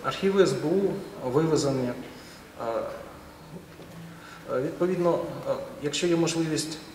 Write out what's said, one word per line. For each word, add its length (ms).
архіви 400
С 80
Б 140
У 20
вивезені. 600
Е, 920
е, 80
відповідно, 580
е, 40
якщо 240
є 80
можливість 600